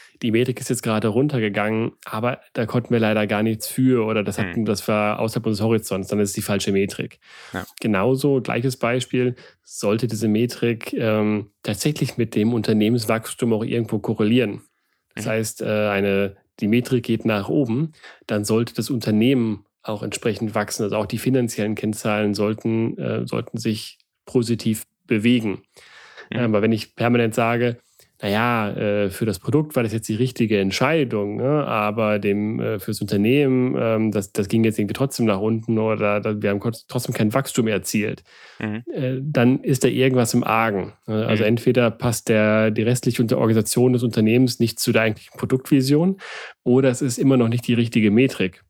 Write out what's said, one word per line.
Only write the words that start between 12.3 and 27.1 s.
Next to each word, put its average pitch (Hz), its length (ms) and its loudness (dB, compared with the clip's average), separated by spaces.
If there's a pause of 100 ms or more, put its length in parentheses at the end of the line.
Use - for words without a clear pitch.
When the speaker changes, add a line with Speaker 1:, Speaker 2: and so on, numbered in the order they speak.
Speaker 1:
dem 110 180 2
Unternehmenswachstum 113 1000 0
auch 107 100 0
irgendwo 113 360 -4
korrelieren. 110 640 0 (540)
Das 110 80 -6
Speaker 2:
Mhm. 117 60 -4
Speaker 1:
heißt, 110 320 -4
äh, 107 260 0
eine, 98 480 0 (240)
die 110 80 -2
Metrik 120 380 0
geht 113 180 -2
nach 104 240 0
oben, 143 460 0 (340)
dann 104 160 -2
sollte 113 300 0
das 110 160 -6
Unternehmen 113 760 0 (180)
auch 107 200 -8
entsprechend 110 500 -4
wachsen. 107 300 -2
Also 107 140 -2
auch 107 80 -2
die 110 120 -6
finanziellen 113 580 0
Kennzahlen 104 580 -2
sollten, 110 640 -2
äh, 117 280 -4
sollten 113 320 -6
sich 110 420 -6 (260)
positiv 113 580 -2 (240)
bewegen. 113 560 0 (680)
Speaker 2:
Mhm. - 60 -6
Speaker 1:
Äh, 127 40 -2
aber 107 200 2
wenn 113 100 4
ich 107 240 -4
permanent 117 400 2